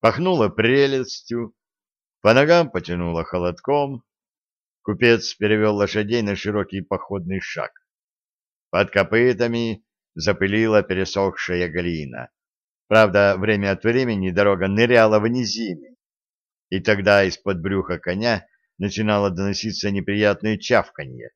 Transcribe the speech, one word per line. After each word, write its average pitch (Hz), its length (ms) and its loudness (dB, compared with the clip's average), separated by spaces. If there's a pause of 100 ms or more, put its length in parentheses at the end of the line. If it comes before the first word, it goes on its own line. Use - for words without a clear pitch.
Пахнуло 123 480 0
прелестью, 127 1040 -2 (680)
по 107 100 4
ногам 151 380 4
потянуло 85 540 -4
холодком. 127 760 -2 (800)
Купец 113 520 2
перевёл 107 420 2
лошадей 104 460 0
на 101 140 -2
широкий 101 440 -4
походный 190 600 -6
шаг. - 320 -10 (1000)
Под 95 200 0
копытами 117 920 0 (320)
запылила 101 680 0
пересохшая 92 880 -4
глина. 76 600 -8 (560)
Правда, 101 520 4
время 101 340 0
от 92 120 -6
времени 113 460 0
дорога 95 380 2
ныряла 110 520 4
в 107 60 -2
низины, 117 680 -6 (720)
и 95 120 -4
тогда 101 440 4
из-под 92 360 -4
брюха 92 380 -2
коня 101 480 -2 (300)
начинало 101 540 0
доноситься 98 600 -4
неприятное 101 680 0
чавканье 65 760 -4